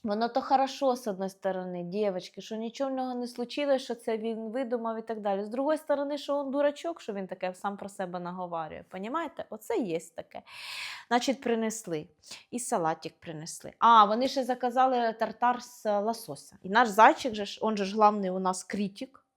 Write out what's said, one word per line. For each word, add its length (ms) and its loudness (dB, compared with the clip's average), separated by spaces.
воно 240 0
то 140 0
хорошо, 540 2
з 120 -6
одної 220 -4
сторони, 520 -4
дівочки, 580 -4
що 160 -10
нічого 340 -4
в 40 -4
нього 200 -4
не 120 -6
случилось, 560 -2
що 120 -8
це 240 -4
він 320 -6
видумав 480 -4
і 40 -8
так 180 -8
далі. 240 -2
З 40 -8
другої 300 0
сторони, 400 -2
що 260 -2
він 60 -4
дурачок, 500 0
що 120 -8
він 140 -4
таке 280 -6
сам 220 -6
про 120 -12
себе 320 -8
наговарює. 680 -8
Понімаєте? 600 -6
Оце 260 -4
є 240 0
таке. 260 -12
Значить, 320 2
принесли. 680 -2
І 80 -6
салатик 600 -2
принесли. 580 -12
А, 260 10
вони 240 2
ще 160 -2
заказали 680 2
тартар 500 0
з 380 -2
лосося. 640 -6
І 60 -10
наш 200 6
зайчик 460 8
же 100 -4
ж, 180 -10
он 140 2
же 80 0
ж 100 -4
главний 360 4
у 80 -2
нас 260 -2
критик 600 -6